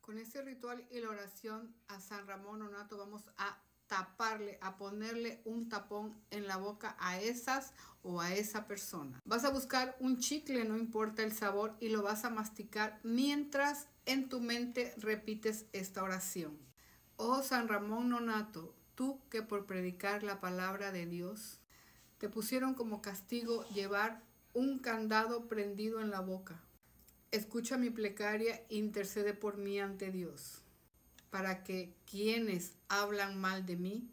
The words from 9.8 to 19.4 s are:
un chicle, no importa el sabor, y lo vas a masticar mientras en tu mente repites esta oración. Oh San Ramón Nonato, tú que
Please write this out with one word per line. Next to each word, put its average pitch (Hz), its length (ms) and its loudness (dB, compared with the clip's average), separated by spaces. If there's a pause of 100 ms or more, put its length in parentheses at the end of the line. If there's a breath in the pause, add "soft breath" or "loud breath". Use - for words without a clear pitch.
un 254 200 4
chicle, 277 440 2
no 220 140 2
importa 220 460 2
el 214 100 2
sabor, 208 460 2
y 226 100 0
lo 214 140 4
vas 214 200 2
a 247 60 2
masticar 214 760 -2
mientras 285 840 4 (180)
en 262 240 2
tu 254 120 -2
mente 240 560 0
repites 214 760 0
esta 190 300 -2
oración. 185 520 -2 (640 loud breath)
Oh 247 240 4
San 247 260 4
Ramón 214 420 2
Nonato, 214 680 0 (180)
tú 269 260 0 (100)
que 220 120 0